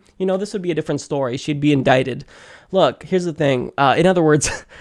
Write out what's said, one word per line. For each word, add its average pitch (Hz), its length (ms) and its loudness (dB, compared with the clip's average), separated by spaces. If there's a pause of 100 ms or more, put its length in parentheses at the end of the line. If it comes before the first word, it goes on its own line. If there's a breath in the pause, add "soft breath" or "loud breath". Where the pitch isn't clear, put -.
(180 soft breath)
you 190 80 -2
know, 185 100 0
this 202 160 -6
would 202 100 -8
be 175 100 -4
a - 20 -2
different 151 260 -4
story. 135 360 -4
She'd 143 240 -6
be 147 120 2
indicted. 131 520 0 (480 loud breath)
Look, 160 320 0
here's 180 200 -2
the 175 80 -4
thing. 139 460 -2
Uh, 135 180 4
in 160 100 4
other 185 180 2
words, 151 260 2 (300 loud breath)